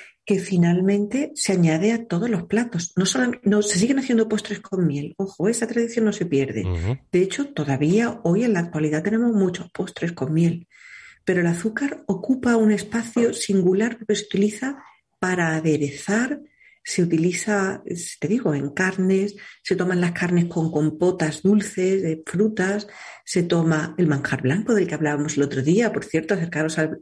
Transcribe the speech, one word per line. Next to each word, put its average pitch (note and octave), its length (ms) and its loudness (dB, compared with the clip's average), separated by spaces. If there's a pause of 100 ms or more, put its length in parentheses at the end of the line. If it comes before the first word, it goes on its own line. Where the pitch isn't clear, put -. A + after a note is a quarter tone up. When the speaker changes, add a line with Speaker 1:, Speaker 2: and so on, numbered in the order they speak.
(240)
Speaker 1:
que G3 160 2
finalmente F#3+ 960 2
se - 200 -2
añade E3+ 380 4
a A3+ 140 -2
todos F#3 240 -2
los F3+ 140 -2
platos. G#3+ 520 -4
No F#3 100 2
solam-, B3 380 0
no, G#3 200 4
se F#3+ 160 -2
siguen C4 200 2
haciendo A3+ 300 2
postres G#3+ 300 -4
con F#3 260 -2
miel. C#3+ 320 -2
Ojo, F#3+ 320 -2
esa A#3 180 -2
tradición A#3 380 0
no G#3 80 2
se F#3 140 -4
pierde. B2+ 380 0
Speaker 2:
Ujú. F2+ 320 -2 (140)
Speaker 1:
De F3+ 100 4
hecho, A3+ 320 -2
todavía D#3 720 0
hoy F#3 200 2
en A#3+ 100 2
la F3+ 60 0
actualidad D#3 440 -2
tenemos A3+ 300 2
muchos F#3 380 0
postres - 420 -6
con D#3 200 -4
miel. E3+ 340 0 (580)
Pero F3+ 160 2
el E3+ 60 2
azúcar G#3+ 600 -4
ocupa A#3+ 480 0
un A3 160 6
espacio A3+ 640 0
singular G3 640 2
porque - 180 -2
se - 100 -6
utiliza G#3+ 520 -2 (420)
para F3 360 0
aderezar, D#3+ 840 0 (440)
se - 200 0
utiliza, F3+ 800 0 (360)
te D3 80 -4
digo, G3+ 280 0
en C#3 160 -4
carnes, F#3+ 640 0 (260)
se - 140 -2
toman F3+ 260 0
las E3 120 0
carnes F3 320 2
con D#3+ 260 -2
compotas D#3 720 0
dulces, F#3+ 580 2
de D#3+ 240 -4
frutas, G3+ 600 -2 (360)
se - 200 0
toma E3 560 2
el F3 80 4
manjar C#3 340 0
blanco F#3+ 320 2
del F#3+ 140 2
que D#3+ 80 -6
hablábamos D3 420 -2
el C#3 60 4
otro C3+ 180 -2
día. F#3+ 320 2
Por - 120 -4
cierto, D#3+ 280 -2
acercaros D#3+ 460 -2
al D#3 220 -2